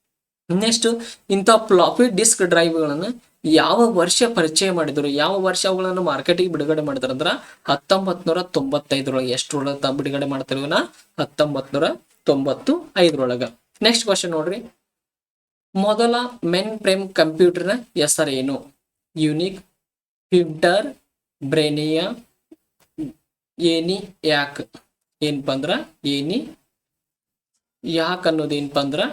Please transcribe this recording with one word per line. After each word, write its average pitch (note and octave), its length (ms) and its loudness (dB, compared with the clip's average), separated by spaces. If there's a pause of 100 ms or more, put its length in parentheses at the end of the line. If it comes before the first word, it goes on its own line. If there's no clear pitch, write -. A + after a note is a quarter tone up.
(540)
ನೆಕ್ಸ್ಟ್, A3+ 640 0 (120)
ಇಂಥ G3 200 4 (160)
ಫ್ಲಾಪಿ F#3+ 420 4
ಡಿಸ್ಕ್ G3+ 340 2
ಡ್ರೈವ್ E3+ 320 4
ಗಳನ್ನ D#3 300 -2 (400)
ಯಾವ F3 480 4
ವರ್ಷ F3 300 2 (120)
ಪರಿಚಯ F3 360 0
ಮಾಡಿದ್ರು, D3 360 -2
ಯಾವ D3+ 340 0
ವರ್ಷ F#3 260 0
ಅವುಗಳನ್ನು F#3 360 -2
ಮಾರ್ಕೆಟಿಗೆ E3+ 500 0
ಬಿಡುಗಡೆ D#3 280 0
ಮಾಡಿದ್ರು C3+ 320 -4
ಅಂದ್ರ C#3 140 -4 (420)
ಹತ್ತೊಂಬತ್ F#3 580 -2
ನೂರ F3 160 0
ತೊಂಬತ್ತೈದರೊಳಗೆ. C3+ 880 -2
ಎಷ್ಟ್ರೊಳಗ C#3 440 -4
ತ-, C#3 180 -2
ಬಿಡುಗಡೆ C#3 340 -4
ಮಾಡ್ತಾರೆ C3+ 340 -4
ಇವನ್ನ? C#3+ 140 -2 (460)
ಹತ್ತೊಂಬತ್ C#3+ 540 -2
ನೂರ C#3+ 100 0 (400)
ತೊಂಬತ್ತು D3 720 0
ಐದರೊಳಗ. C3+ 460 2 (400)
ನೆಕ್ಸ್ಟ್ A3+ 220 2
ಕ್ವಶನ್ F#3 260 0
ನೋಡ್ರಿ, F3+ 420 -6 (1040)
ಮೊದಲ G#3+ 400 2 (300)
ಮೇನ್ G3+ 340 -2
ಫ್ರೇಮ್ F#3+ 300 0
ಕಂಪ್ಯೂಟರ್ನ F3 640 2 (260)
ಹೆಸರೇನು? C#3 720 0 (500)
ಯುನಿಕ್, D#3 440 -2 (680)
ಪ್ರಿಂಟರ್, F3+ 680 2 (480)
ಬ್ರೇನಿಯಾ, D#3 840 -2 (1300)
ಏನಿ, E3+ 500 0 (160)
ಯಾಕ್. C#3+ 360 0 (600)
ಏನಪ್ಪ D3 280 -2
ಅಂದ್ರ C3+ 200 -2 (340)
ಏನಿ D3 440 -4 (1400)
ಯಾಕ್ E3+ 420 -2
ಅನ್ನೋದು D#3 280 0
ಏನಪ್ಪ C#3+ 240 -4
ಅಂದ್ರ C#3+ 220 0 (120)